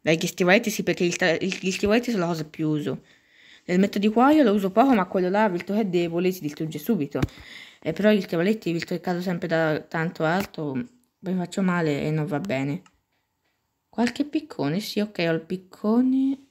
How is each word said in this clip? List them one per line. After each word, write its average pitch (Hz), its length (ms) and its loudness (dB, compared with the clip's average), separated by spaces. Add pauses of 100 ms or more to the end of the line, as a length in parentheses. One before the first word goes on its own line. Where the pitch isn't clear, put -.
Dai, 160 180 2
gli 180 80 -2
stivaletti 190 440 2
sì, 202 120 -4
perché 185 220 0
il 175 100 0
ta-, 180 160 0
il, 180 300 -2
gli 185 100 -2
stivaletti 214 400 0
sono 196 140 0
la 170 60 -2
cosa 160 140 -4
più 156 240 -4
uso. 147 340 -2 (640)
L'elmetto 202 360 2
di 208 80 2
cuoio 262 340 6
lo 214 100 6
uso 196 200 0
poco, 262 200 4
ma 196 140 4
quello 185 240 0
là, 208 180 2
visto 175 240 -4
che 208 80 0
è 226 40 0
debole, 175 480 0
si 185 80 -8
distrugge 151 400 -6
subito. 151 400 -2 (600)
E - 120 -4
però 196 180 4
gli 214 100 4
stivaletti, 185 520 -2
visto 170 220 -4
che 170 60 -4
cado 175 200 -2
sempre 180 260 -4
da 160 340 0
tanto 165 440 -4
alto, 160 480 -2 (480)
mi 185 160 -4
faccio 180 260 -4
male 170 400 0
e 147 80 -2
non 156 160 0
va 147 140 -2
bene. 143 420 -4 (1040)
Qualche 240 360 -2
piccone? 247 560 -4
Sì, - 180 -6
ok, 208 300 -2
ho 165 40 2
il 165 100 -2
piccone. 254 1080 -2